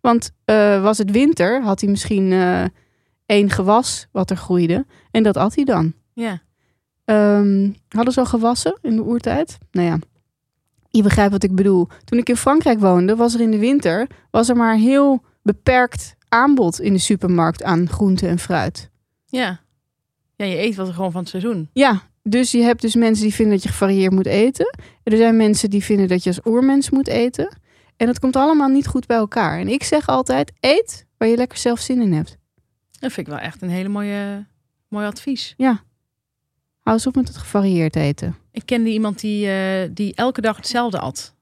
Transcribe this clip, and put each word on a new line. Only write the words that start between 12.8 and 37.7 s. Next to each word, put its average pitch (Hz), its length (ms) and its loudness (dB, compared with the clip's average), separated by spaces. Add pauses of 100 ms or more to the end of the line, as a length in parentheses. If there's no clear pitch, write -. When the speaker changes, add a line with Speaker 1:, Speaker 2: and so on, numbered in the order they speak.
Speaker 1:
woonde, 190 360 4
was 233 180 2
er 233 60 -2
in 226 100 2
de 214 80 0
winter... 233 480 0 (240)
was 233 180 2
er 247 80 2
maar 226 200 2
heel 269 460 4 (200)
beperkt 247 720 0 (140)
aanbod 240 520 2
in 202 120 0
de 190 60 2
supermarkt 175 640 0
aan 175 260 0
groente 190 400 0
en 175 100 -2
fruit. - 520 -6 (340)
Speaker 2:
Ja. 214 360 -6 (760)
Ja, 208 80 -8
je 180 180 -4
eet 214 140 -2
wat 190 120 -6
er 180 60 -8
gewoon 180 180 -6
van 180 80 -6
het 170 100 -12
seizoen. 185 420 -6
Speaker 1:
Ja, 254 300 2 (200)
dus 240 280 0
je 240 120 2
hebt 233 180 2
dus 226 140 -2
mensen 226 300 2
die 214 100 0
vinden 214 200 2
dat 190 80 -2
je 202 60 -6
gevarieerd 190 440 0
moet 190 140 2
eten. 269 520 0 (240)
En 220 100 -2
er 220 60 4
zijn 226 180 4
mensen 214 340 2
die 202 140 -2
vinden 202 240 0
dat 180 140 0
je 185 80 -2
als 180 140 -4
oermens 269 460 2
moet 269 180 0
eten. 254 480 -4 (400)
En 226 100 -2
dat 240 120 -2
komt 262 180 -2
allemaal 285 320 2
niet 269 180 2
goed - 200 -4
bij 233 100 0
elkaar. 208 420 -2
En 190 100 -4
ik 269 140 -4
zeg - 260 0
altijd: 262 520 0
eet 320 460 0 (120)
waar 226 100 2
je 233 80 4
lekker 247 220 -4
zelf 240 220 -2
zin 254 220 -2
in 196 100 2
hebt. 156 260 -4 (600)
Speaker 2:
Dat 262 140 -8
vind 170 140 -10
ik 147 60 -14
wel 143 100 -12
echt - 200 -12
een 185 60 -6
hele 185 200 -4
mooie, 202 580 -8 (420)
mooi 208 180 -6
advies. 220 500 -8
Speaker 1:
Ja. 254 260 0 (1000)
Hou 220 160 -2
eens 226 100 -4
op 254 80 -4
met 262 140 -2
het - 80 -16
gevarieerd 185 600 -2